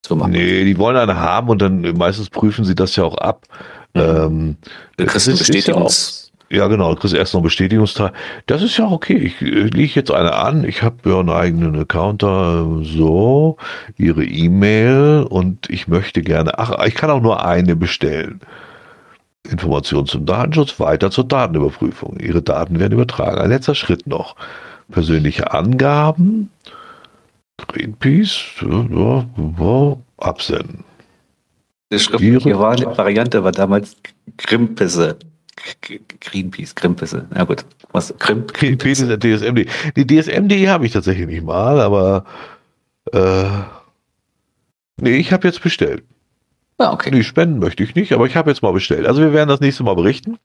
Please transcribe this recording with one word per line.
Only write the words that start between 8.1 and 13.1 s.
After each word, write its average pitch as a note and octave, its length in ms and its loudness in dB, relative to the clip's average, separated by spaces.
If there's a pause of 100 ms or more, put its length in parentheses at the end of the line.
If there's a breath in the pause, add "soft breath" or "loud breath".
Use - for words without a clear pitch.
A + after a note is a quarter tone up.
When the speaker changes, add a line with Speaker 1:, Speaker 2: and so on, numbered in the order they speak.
Speaker 2:
Das D3+ 160 0
ist A#3 140 -2
ja A3+ 120 2
okay. - 280 -2
Ich, - 260 -4
äh, - 240 0
lege C#3 280 0
jetzt - 180 0
eine E2+ 220 2
an. C#3 300 0
Ich - 180 -4
hab A#2 240 -2
ja F#2 140 2
einen F2 100 0
eigenen E2 480 0
Account F2+ 440 -2
da, F2+ 420 0 (180)
so, F#2+ 760 2 (400 loud breath)